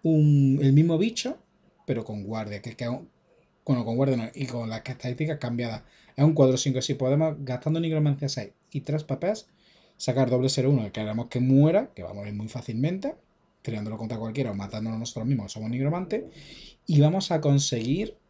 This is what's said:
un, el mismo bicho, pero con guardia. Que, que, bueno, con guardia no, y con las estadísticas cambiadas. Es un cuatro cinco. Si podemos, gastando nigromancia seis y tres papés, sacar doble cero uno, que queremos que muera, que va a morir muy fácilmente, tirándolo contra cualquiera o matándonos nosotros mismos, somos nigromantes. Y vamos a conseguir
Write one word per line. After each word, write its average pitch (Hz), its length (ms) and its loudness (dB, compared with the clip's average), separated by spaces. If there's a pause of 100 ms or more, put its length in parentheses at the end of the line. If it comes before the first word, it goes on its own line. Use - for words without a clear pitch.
un, 147 580 6
el 135 120 6
mismo 160 240 6
bicho, 226 400 -2 (480)
pero 110 180 -4
con 107 200 -10
guardia. 104 380 -8
Que, 113 140 -14
que, 120 120 -8
bueno, - 960 -6
con 113 100 -2
guardia 135 220 2
no, 113 160 -4
y 139 120 -6
con 117 240 -8
las 110 160 -8
estadísticas 139 540 -6
cambiadas. 117 440 -6 (320)
Es 139 80 2
un 156 100 6
cuatro 131 240 6
cinco. 127 240 -2
Si 135 140 -4
podemos, 151 440 0
gastando 143 400 -4
nigromancia 151 500 0
seis 107 220 -8 (200)
y 143 100 -6
tres 151 240 -4
papés, 185 420 -4 (500)
sacar 127 320 2
doble 127 200 2
cero 131 200 2
uno, 131 140 4
que 101 80 -6
queremos 110 360 -6
que 123 120 -4
muera, 147 540 4
que 87 100 -14
va 90 80 -10
a - 20 -12
morir 101 200 -10
muy 107 160 -8
fácilmente, 156 680 -4 (460)
tirándolo 107 360 -8
contra 113 200 -8
cualquiera 113 340 -4
o - 40 -6
matándonos 110 440 -6
nosotros 113 260 -8
mismos, 117 280 -2
somos 110 160 -8
nigromantes. 170 560 -4 (600)
Y 151 160 4
vamos 180 300 2
a 160 100 2
conseguir 139 760 0 (120)